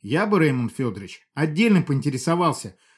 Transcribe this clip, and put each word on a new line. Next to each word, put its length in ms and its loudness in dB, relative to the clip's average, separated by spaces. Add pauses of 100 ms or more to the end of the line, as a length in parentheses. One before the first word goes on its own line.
Я 260 -2
бы, 120 2
Реймонд 340 2
Фёдорович, 600 -8
отдельно 480 2
поинтересовался, 960 -2 (200)